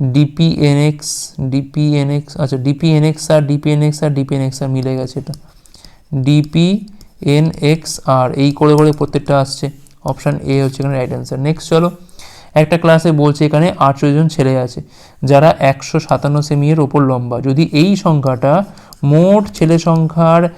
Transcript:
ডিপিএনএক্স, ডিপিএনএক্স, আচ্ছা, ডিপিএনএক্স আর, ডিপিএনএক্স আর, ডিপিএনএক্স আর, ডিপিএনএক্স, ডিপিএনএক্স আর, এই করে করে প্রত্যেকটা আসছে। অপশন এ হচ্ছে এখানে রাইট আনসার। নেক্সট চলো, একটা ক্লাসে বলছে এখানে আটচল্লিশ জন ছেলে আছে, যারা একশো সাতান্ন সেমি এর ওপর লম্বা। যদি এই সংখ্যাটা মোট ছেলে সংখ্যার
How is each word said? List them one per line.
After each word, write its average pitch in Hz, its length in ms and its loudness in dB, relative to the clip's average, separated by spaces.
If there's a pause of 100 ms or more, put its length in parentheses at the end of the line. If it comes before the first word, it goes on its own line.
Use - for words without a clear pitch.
(140)
ডিপিএনএক্স, 147 960 0 (440)
ডিপিএনএক্স, 143 760 -2 (120)
আচ্ছা, 135 140 -2 (100)
ডিপিএনএক্স 151 580 0 (100)
আর, 156 60 4 (100)
ডিপিএনএক্স 147 540 0
আর, 151 140 0
ডিপিএনএক্স 135 440 -4
আর, 135 140 -4
ডিপিএনএক্স, 131 360 -4 (1120)
ডিপিএনএক্স 151 1700 0 (260)
আর, 127 100 0 (140)
এই 143 160 2
করে 151 200 4
করে 151 200 4
প্রত্যেকটা 143 360 -2 (100)
আসছে। 139 220 -8 (440)
অপশন 143 240 -4 (180)
এ - 20 0 (100)
হচ্ছে 135 160 -4
এখানে 139 180 -2
রাইট 127 200 -6
আনসার। 127 280 -10
নেক্সট 160 260 -4
চলো, 170 160 2 (720)
একটা 156 220 2
ক্লাসে 165 280 4 (120)
বলছে 147 260 2
এখানে 151 180 2 (200)
আটচল্লিশ 139 320 0
জন 160 160 2
ছেলে 131 180 0 (120)
আছে, 127 160 -10 (500)
যারা 143 180 6 (220)
একশো - 260 -6 (100)
সাতান্ন 143 300 -2 (100)
সেমি 143 260 0
এর 160 140 2
ওপর 147 140 0 (100)
লম্বা। 123 260 -4 (120)
যদি 139 160 2 (180)
এই 190 80 2 (140)
সংখ্যাটা 135 480 0 (600)
মোট 190 300 4 (140)
ছেলে 165 200 2 (120)
সংখ্যার 165 540 2 (160)